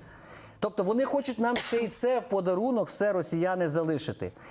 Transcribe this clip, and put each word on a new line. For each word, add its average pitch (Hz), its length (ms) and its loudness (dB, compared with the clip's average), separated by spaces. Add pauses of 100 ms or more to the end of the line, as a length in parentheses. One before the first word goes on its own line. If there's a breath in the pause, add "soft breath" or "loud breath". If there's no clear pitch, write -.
(600 loud breath)
Тобто 208 240 -2
вони 226 220 2
хочуть 254 340 -2
нам 240 160 2
ще 240 220 0
й 233 100 0
це 247 320 0
в 220 40 -6
подарунок, 196 640 0
все, 202 260 0
росіяни, 175 540 0
залишити. 151 640 -2 (200 loud breath)